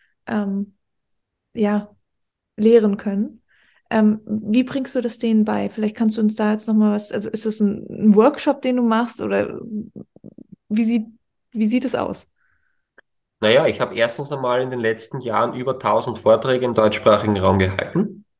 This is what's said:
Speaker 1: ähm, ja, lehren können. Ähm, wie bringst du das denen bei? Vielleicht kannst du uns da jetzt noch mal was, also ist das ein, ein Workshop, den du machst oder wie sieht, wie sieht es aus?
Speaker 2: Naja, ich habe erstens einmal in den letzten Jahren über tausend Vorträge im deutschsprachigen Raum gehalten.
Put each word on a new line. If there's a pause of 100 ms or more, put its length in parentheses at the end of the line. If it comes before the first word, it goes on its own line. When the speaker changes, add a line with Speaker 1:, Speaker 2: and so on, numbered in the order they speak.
(260)
Speaker 1:
ähm, (800)
ja, (600)
lehren
können. (460)
Ähm,
wie
bringst
du
das
denen
bei?
Vielleicht
kannst
du
uns
da
jetzt
noch
mal
was,
also
ist
das
ein,
ein
Workshop,
den
du
machst
oder (1080)
wie
sieht, (460)
wie
sieht
es
aus? (1120)
Speaker 2:
Naja,
ich
habe
erstens
einmal
in
den
letzten
Jahren
über
tausend
Vorträge
im
deutschsprachigen
Raum
gehalten. (140)